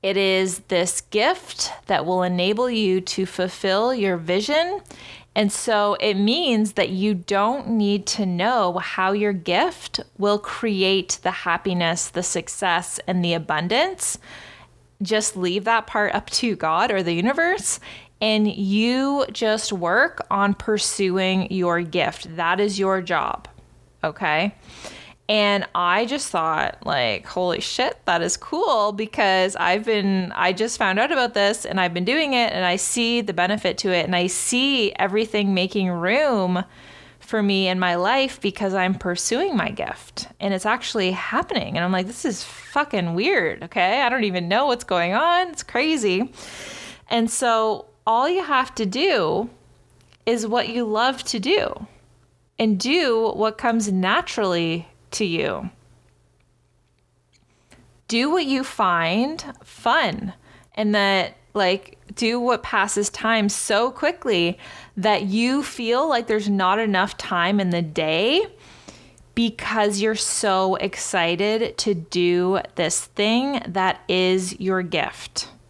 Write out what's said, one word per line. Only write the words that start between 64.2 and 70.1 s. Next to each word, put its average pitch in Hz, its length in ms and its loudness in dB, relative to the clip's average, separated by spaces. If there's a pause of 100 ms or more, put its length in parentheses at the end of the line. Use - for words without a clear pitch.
that 208 280 2
you 240 380 2
feel 247 460 0
like 240 200 0
there's 214 200 0
not 196 300 2
enough 208 380 0
time 185 420 0
in 185 120 2
the 175 120 0
day 170 640 0 (880)
because 220 640 0
you're 220 140 0